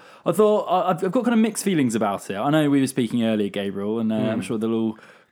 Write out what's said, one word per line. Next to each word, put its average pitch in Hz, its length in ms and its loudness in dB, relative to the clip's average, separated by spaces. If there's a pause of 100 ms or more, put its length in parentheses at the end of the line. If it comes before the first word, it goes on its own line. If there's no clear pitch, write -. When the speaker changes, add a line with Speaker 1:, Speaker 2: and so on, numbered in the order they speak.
(260)
Speaker 1:
I 175 60 0
thought, 208 340 2
I, 180 260 0
I've, 175 140 -4
I've 185 60 -2
got 247 120 0
kind 233 100 0
of 220 60 4
mixed 220 240 0
feelings 143 320 0
about 104 340 -2
it. 98 60 -6
I 123 160 -2
know 151 180 4
we 139 120 4
were 131 60 2
speaking 120 360 -2
earlier, 107 260 0
Gabriel, 101 480 -4
and, 113 140 -2
uh, 110 40 0
I'm 107 260 -2
Speaker 2:
Mm. - 20 -4
Speaker 1:
sure 120 160 -4
they'll 113 140 -2
all 113 260 -2 (320)